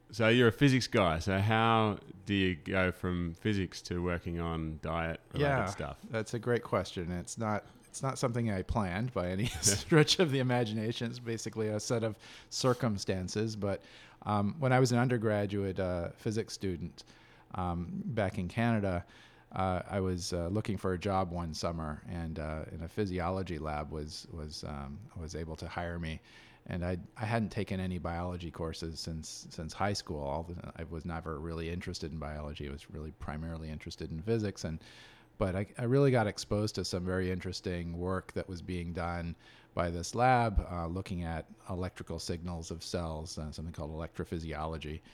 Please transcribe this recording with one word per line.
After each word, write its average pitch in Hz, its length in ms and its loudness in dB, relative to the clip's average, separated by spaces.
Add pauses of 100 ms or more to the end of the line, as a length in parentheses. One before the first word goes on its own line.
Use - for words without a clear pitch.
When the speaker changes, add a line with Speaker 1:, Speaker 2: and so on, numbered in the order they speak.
(100)
Speaker 1:
so 110 180 4
you're 120 200 10
a - 20 8
physics 131 340 6
guy. 90 320 6
So 95 220 2
how 110 580 6 (300)
do 101 80 2
you 92 200 4
go 92 360 2
from 87 420 -2
physics 98 480 0
to 87 220 -2
working 87 360 0
on 80 440 -2
diet-related 82 600 -2
Speaker 2:
Yeah, 131 220 4
Speaker 1:
stuff? 78 320 -4 (140)
Speaker 2:
that's 113 240 -2
a 113 40 -2
great 117 220 2
question. 90 500 -2
It's 90 280 -6
not, 107 260 0 (220)
it's - 160 -10
not 131 160 -2
something 120 320 2
I 95 100 0
planned 92 500 0
by 90 180 0
any 95 140 0
<laughs> 120 100 -2
Speaker 1:
Yeah. - 80 -6
Speaker 2:
stretch 151 580 6
of 160 120 4
the 139 60 2
imagination. 117 720 0
It's 123 100 -8
basically 110 500 -2
a 107 100 0
set 113 240 0
of 110 120 0 (360)
circumstances. 107 1040 0
But, 98 260 -2 (440)
um, 101 340 2
when 127 120 4
I 127 80 8
was 127 120 6
an 120 80 6
undergraduate, 104 800 2
uh, 90 360 0
physics 110 380 -4
student, 87 500 -4 (520)
um, 87 320 -2 (180)
back 107 320 0
in 90 100 -2
Canada, 107 560 2 (520)
uh, 95 340 2
I 98 120 0
was, 92 320 0
uh, 85 160 0
looking 104 280 0
for 95 160 0
a 90 60 0
job 95 320 2
one 85 220 -4
summer, 80 560 -4
and, 82 300 -4
uh, 78 340 -4
in 82 100 -8
a 85 60 -8
physiology 90 680 -2
lab 76 340 -4
was, 78 400 -8
was, 76 360 -8
um, 71 320 -8 (160)
was 82 200 -8
able 80 200 -6
to 85 120 -10
hire 85 300 -4
me. 80 220 -4 (480)
And 87 160 -2
I, 90 140 0 (180)
I 117 100 -4
hadn't 110 260 0
taken 95 280 -2
any 90 200 -2
biology 85 520 -4
courses 80 480 -6
since, - 520 -8
since 80 200 -8
high 101 220 0
school. 80 280 -6
All 71 220 -2
the, 87 120 -8 (220)
I 82 120 -8
was 82 160 -8
never 80 340 -4
really 82 300 -4
interested 87 420 -4
in 80 60 -6
biology. 76 500 -6
I 67 40 -6
was 71 180 -10
really 76 220 -8
primarily 80 580 -6
interested 78 420 -8
in 80 80 -4
physics. 104 440 0
And, 80 160 -4 (580)
but 92 180 2
I, 101 120 0 (100)
I 127 60 -2
really 135 280 6
got 117 140 6
exposed 104 500 0
to 95 80 0
some 90 220 -2
very 92 260 2
interesting 87 680 -2
work 92 360 -2
that 95 160 -2
was 85 140 -6
being 87 300 -4
done 85 420 -2 (400)
by 87 160 2
this 87 240 -4
lab, 117 560 6
uh, 85 160 -2
looking 87 360 -2
at 82 220 -2 (240)
electrical 90 480 -4
signals 85 540 -4
of 82 120 -6
cells, 82 540 -4
uh, 76 140 -4
something 78 220 -8
called 78 180 -6
electrophysiology. 80 1120 -4 (120)